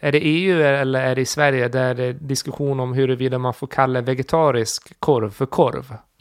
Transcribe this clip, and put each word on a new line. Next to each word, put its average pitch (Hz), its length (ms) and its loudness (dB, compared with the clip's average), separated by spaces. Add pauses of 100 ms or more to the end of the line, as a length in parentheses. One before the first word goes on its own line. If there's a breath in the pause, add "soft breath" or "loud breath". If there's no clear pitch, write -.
är 147 100 0
det 151 160 2
E 165 180 2
U 175 180 4
eller 139 380 2
är 131 140 2
det 135 60 0
i 127 40 0
Sverige 135 420 0
där 127 280 0
det 123 80 -4
är 123 100 -4
diskussion 139 640 -6
om 127 140 -4
huruvida 131 440 0
man 127 160 -2
får - 140 -10
kalla 127 340 2
vegetarisk 127 1000 0
korv 117 320 2
för 135 140 -4
korv? 127 500 0 (260)